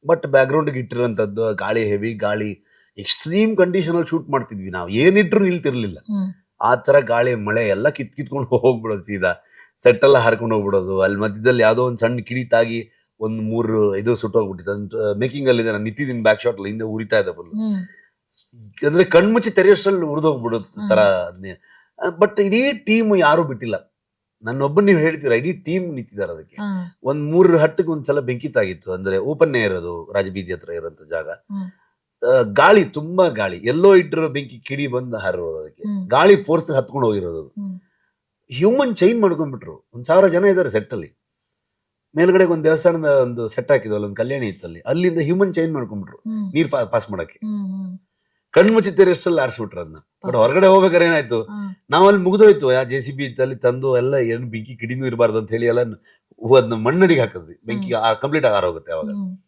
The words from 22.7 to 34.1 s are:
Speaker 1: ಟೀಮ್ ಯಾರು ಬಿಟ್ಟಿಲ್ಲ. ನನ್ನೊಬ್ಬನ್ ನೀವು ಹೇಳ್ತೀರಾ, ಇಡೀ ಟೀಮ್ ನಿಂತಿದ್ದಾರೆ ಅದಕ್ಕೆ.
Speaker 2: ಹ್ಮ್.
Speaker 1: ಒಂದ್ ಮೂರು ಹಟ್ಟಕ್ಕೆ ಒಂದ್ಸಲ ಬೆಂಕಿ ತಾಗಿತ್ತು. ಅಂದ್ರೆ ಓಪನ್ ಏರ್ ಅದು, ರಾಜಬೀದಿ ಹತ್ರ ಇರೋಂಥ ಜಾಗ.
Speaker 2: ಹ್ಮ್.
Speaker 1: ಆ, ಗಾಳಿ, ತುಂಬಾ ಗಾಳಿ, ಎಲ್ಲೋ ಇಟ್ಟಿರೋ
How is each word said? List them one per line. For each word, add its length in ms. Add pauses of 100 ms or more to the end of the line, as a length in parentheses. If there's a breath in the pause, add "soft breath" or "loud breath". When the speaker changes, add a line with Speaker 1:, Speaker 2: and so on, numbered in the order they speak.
Speaker 1:
ಟೀಮ್ 460
ಯಾರು 260
ಬಿಟ್ಟಿಲ್ಲ. 500 (480)
ನನ್ನೊಬ್ಬನ್ 420
ನೀವು 140
ಹೇಳ್ತೀರಾ, 360
ಇಡೀ 180
ಟೀಮ್ 420
ನಿಂತಿದ್ದಾರೆ 380
ಅದಕ್ಕೆ. 240
Speaker 2:
ಹ್ಮ್. 340 (120)
Speaker 1:
ಒಂದ್ 300
ಮೂರು 260
ಹಟ್ಟಕ್ಕೆ 340
ಒಂದ್ಸಲ 280
ಬೆಂಕಿ 280
ತಾಗಿತ್ತು. 440
ಅಂದ್ರೆ 260
ಓಪನ್ 380
ಏರ್ 160
ಅದು, 400
ರಾಜಬೀದಿ 400
ಹತ್ರ 180
ಇರೋಂಥ 300 (100)
ಜಾಗ. 180
Speaker 2:
ಹ್ಮ್. 420 (580 loud breath)
Speaker 1:
ಆ, 140
ಗಾಳಿ, 420
ತುಂಬಾ 440
ಗಾಳಿ, 280
ಎಲ್ಲೋ 400
ಇಟ್ಟಿರೋ 320